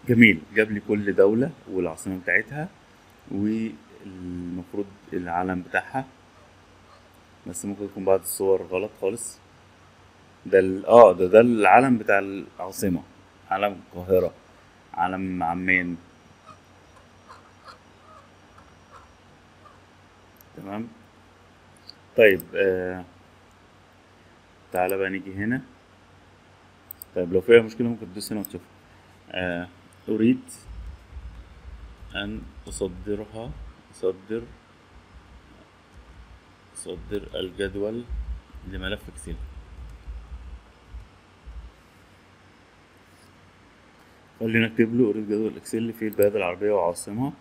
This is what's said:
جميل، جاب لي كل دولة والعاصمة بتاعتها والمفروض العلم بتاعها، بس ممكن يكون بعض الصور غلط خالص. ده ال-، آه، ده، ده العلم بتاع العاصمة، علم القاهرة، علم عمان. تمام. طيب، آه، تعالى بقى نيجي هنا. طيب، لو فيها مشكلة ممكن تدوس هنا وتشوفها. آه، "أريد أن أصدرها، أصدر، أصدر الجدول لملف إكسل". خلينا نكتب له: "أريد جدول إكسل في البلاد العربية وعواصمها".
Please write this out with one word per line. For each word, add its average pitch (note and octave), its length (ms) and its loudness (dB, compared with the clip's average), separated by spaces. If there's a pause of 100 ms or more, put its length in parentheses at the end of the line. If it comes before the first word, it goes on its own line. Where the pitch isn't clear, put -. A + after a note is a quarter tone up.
جميل، A2 320 8 (140)
جاب G#2+ 160 2
لي G2+ 180 -4
كل G#2 240 0
دولة G#2+ 380 4 (200)
والعاصمة F#2 480 -6
بتاعتها A2+ 500 -4 (640)
والمفروض G2 1600 -8 (260)
العلم F2+ 500 -4
بتاعها، C3 420 -6 (1400)
بس F#2 180 -12
ممكن G2+ 200 -8
يكون G2 200 -10
بعض F#2+ 160 4
الصور F#2+ 420 0
غلط F2+ 280 -6 (100)
خالص. - 380 -6 (1080)
ده G2 120 6
ال-، F#2+ 280 2
آه، A2 260 12
ده، F2+ 140 0
ده G#2+ 140 10
العلم A#2 580 6
بتاع G#2 200 2
العاصمة، F#2+ 840 -4 (480)
علم G2+ 220 0
القاهرة، F2+ 600 0 (600)
علم F#2 480 -2
عمان. F2+ 540 0 (4000)
تمام. A2+ 320 -10 (1300)
طيب، G2+ 260 6 (120)
آه، F#2 500 -2 (1700)
تعالى F#2 240 -2
بقى F#2+ 140 -2
نيجي F#2+ 240 -10
هنا. A2+ 280 -4 (1500)
طيب، F2+ 180 -4
لو F#2 80 2
فيها A#2 220 8
مشكلة A2 260 -4
ممكن A2 240 -6
تدوس G2+ 200 -10
هنا G#2+ 80 -6
وتشوفها. - 260 -14 (640)
آه، F2+ 380 -4 (400)
"أريد A2+ 320 2 (1700)
أن G#2 280 -8 (260)
أصدرها، G#2 840 -8 (440)
أصدر، F#2+ 480 -6 (2250)
أصدر F2+ 580 -10
الجدول G2 680 -6 (640)
لملف F#2+ 400 -8
إكسل". - 260 -14 (4000)
خلينا A2+ 260 2
نكتب A2+ 340 2
له: A2+ 100 6
"أريد G#2 160 -4
جدول G#2+ 300 -2
إكسل A2+ 360 -6
في A2 160 -6
البلاد G2+ 280 2
العربية F#2+ 360 -2
وعواصمها". G2+ 680 -4